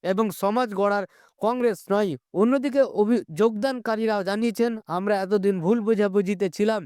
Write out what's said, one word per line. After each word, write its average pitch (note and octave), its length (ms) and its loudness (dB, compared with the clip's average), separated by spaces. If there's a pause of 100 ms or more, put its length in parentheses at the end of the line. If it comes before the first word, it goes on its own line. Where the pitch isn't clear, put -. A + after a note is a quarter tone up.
এবং F#3+ 280 0
সমাজ A3 440 -2
গড়ার G3+ 300 0 (360)
কংগ্রেস A#3 380 0 (120)
নয়। G3+ 200 2 (220)
অন্যদিকে B3+ 500 2 (100)
অভি-, G#3 320 2 (100)
যোগদানকারীরা A3 880 0
জানিয়েছেন, A3 500 0 (140)
"আমরা F#3+ 300 -2
এতদিন G3 440 0
ভুল G3 200 2
বোঝাবুঝিতে G3+ 720 0
ছিলাম G#3+ 360 0